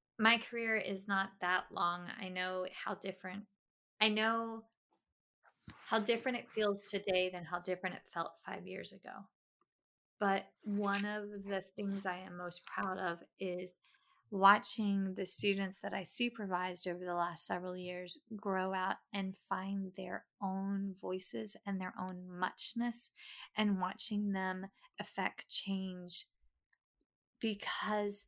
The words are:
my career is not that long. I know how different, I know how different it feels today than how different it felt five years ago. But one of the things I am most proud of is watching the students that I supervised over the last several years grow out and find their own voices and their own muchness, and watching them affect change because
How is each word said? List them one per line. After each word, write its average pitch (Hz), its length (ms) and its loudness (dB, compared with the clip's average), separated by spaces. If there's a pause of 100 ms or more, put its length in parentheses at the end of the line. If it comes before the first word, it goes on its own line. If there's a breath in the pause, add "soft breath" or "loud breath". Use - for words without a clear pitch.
(180)
my 226 200 8
career 226 380 0
is 196 300 -2
not 196 220 0 (140)
that 180 280 2
long. 175 360 0 (120)
I 185 120 -6
know 185 420 -2
how - 220 -4
different, 190 480 -8 (580)
I 214 80 8
know 226 540 2 (1200)
how 220 140 4
different 233 380 0
it - 120 -10
feels 202 340 0
today 185 480 2
than 175 120 -8
how 175 160 -4
different 180 360 -2
it - 60 -12 (100)
felt 170 200 -2 (120)
five - 220 -8
years - 260 -8
ago. - 320 -14 (920)
But 196 280 4 (180)
one 202 400 2
of 208 400 -4
the 196 180 -2 (140)
things 196 300 -2
I 180 120 -2
am 185 200 -10
most 175 280 -6
proud 190 320 -2
of 175 200 0 (200)
is 180 400 -4 (520 soft breath)
watching 196 840 6
the 190 120 -2
students 196 540 2
that 202 140 -4
I 202 80 -2
supervised 185 840 0
over 180 160 -2
the 175 100 -2
last 175 320 0
several 180 300 -2
years 180 420 -6 (160)
grow 190 400 2
out 190 220 2 (160)
and 190 240 0
find 190 600 -2
their 190 280 -4 (180)
own 196 580 -2
voices 190 560 -4 (100)
and 196 140 -2
their 185 200 -6
own 185 280 -6
muchness, 208 840 -2 (440 loud breath)
and 208 240 4
watching 202 520 0
them 190 340 0 (320 loud breath)
affect - 500 -4
change 185 800 -4 (1120)
because 208 880 0